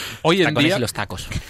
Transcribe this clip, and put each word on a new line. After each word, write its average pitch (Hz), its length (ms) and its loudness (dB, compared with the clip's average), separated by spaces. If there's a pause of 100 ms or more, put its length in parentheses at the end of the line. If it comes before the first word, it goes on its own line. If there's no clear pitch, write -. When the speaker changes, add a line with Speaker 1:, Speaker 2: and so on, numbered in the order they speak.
(220)
Speaker 1:
Hoy 170 180 4
en 175 80 4
Speaker 2:
Tacones - 220 2
Speaker 1:
día, 190 80 2
Speaker 2:
y 127 40 -2
los 110 120 -2
tacos. 98 340 -8 (220)